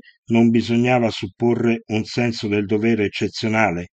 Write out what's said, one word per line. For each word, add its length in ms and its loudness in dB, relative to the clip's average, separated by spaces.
non 240 4
bisognava 580 2
supporre 760 -2
un 180 -2
senso 420 -4
del 200 0
dovere 400 0
eccezionale 920 -2